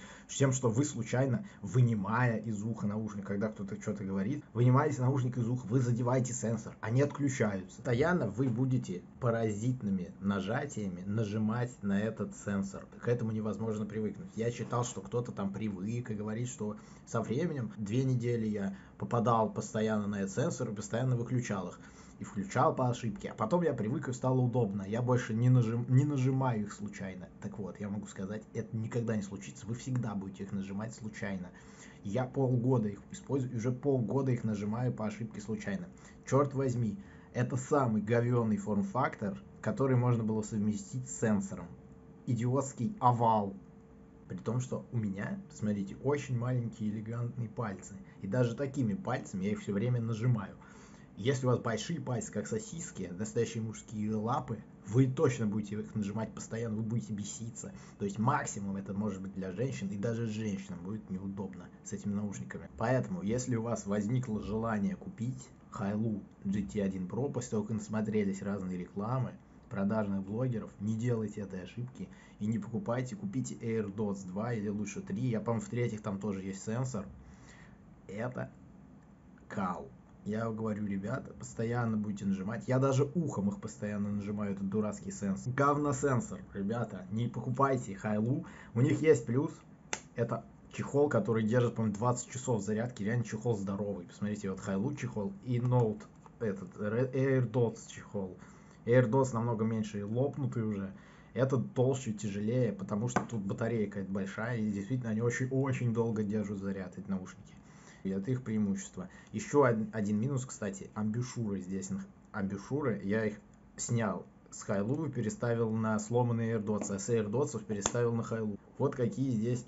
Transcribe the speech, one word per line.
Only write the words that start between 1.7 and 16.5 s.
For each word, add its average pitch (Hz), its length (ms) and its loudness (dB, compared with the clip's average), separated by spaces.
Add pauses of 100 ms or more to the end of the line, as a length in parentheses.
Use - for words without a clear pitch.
из 107 240 -2
уха 107 240 -2
наушник, 104 400 -2
когда 101 220 0
кто-то 101 340 -6
что-то 95 220 -4
говорит, 98 500 -2
вынимаете 127 480 6
наушник 127 380 2
из 113 100 2
уха, 123 160 0
вы 113 140 4
задеваете 120 540 2
сенсор, 107 480 -2
они 120 200 4
отключаются. 117 760 0
Постоянно 139 500 2
вы 107 200 0
будете 123 540 0 (180)
паразитными 110 1000 2
нажатиями 98 880 0
нажимать 110 640 0 (100)
на 98 180 2
этот 107 360 -2
сенсор. 98 500 -2 (160)
К - 60 0
этому 120 240 2
невозможно 107 560 -2
привыкнуть. 107 480 -4
Я 117 160 0
читал, 117 320 -2
что - 180 -4
кто-то 120 300 -2
там 98 200 -4
привык 104 600 -4
и - 20 -2
говорит, 107 360 -2
что 107 260 -4 (320)